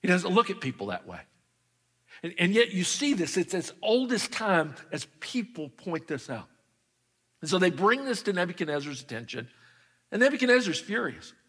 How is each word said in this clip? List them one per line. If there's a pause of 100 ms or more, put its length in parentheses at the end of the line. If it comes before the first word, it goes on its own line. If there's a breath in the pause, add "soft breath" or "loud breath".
He
doesn't
look
at
people
that
way. (1000 loud breath)
And,
and
yet
you
see
this,
it's
as
old
as
time (160)
as (120)
people
point
this
out. (920)
And
so
they
bring
this
to
Nebuchadnezzar's
attention, (640 soft breath)
and
Nebuchadnezzar's
furious. (160)